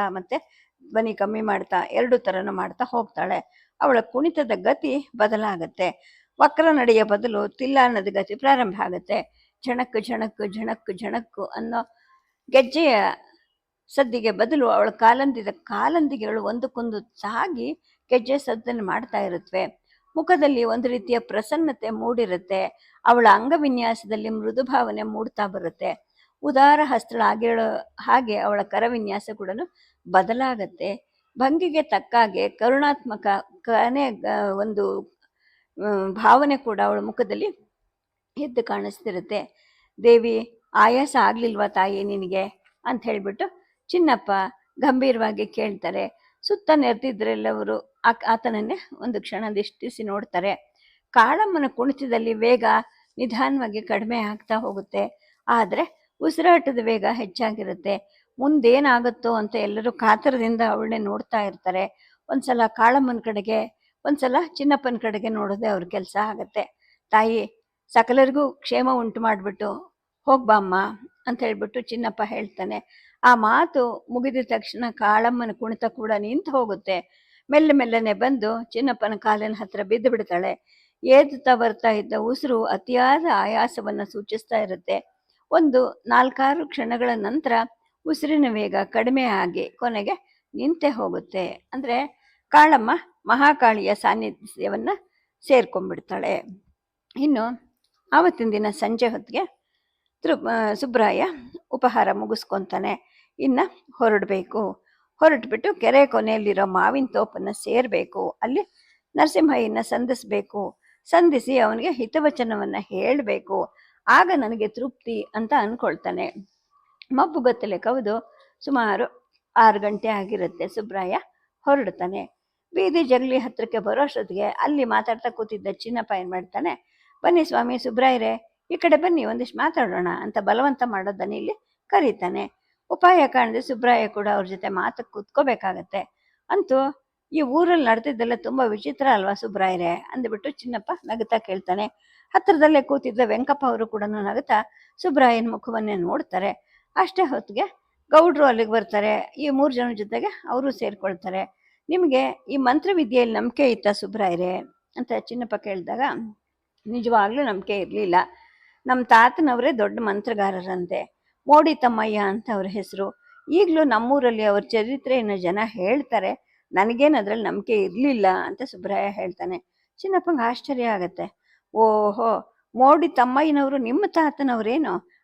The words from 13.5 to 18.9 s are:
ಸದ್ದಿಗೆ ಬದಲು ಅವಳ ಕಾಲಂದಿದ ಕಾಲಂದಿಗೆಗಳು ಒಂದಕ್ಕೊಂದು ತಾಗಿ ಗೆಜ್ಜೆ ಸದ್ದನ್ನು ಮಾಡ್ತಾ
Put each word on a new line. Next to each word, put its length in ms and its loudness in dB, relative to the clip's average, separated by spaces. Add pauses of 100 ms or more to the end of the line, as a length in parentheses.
ಸದ್ದಿಗೆ 440 0
ಬದಲು 360 2
ಅವಳ 220 4
ಕಾಲಂದಿದ 640 2
ಕಾಲಂದಿಗೆಗಳು 920 -2
ಒಂದಕ್ಕೊಂದು 580 -6
ತಾಗಿ 720 -6 (360)
ಗೆಜ್ಜೆ 280 2
ಸದ್ದನ್ನು 480 -6
ಮಾಡ್ತಾ 340 -4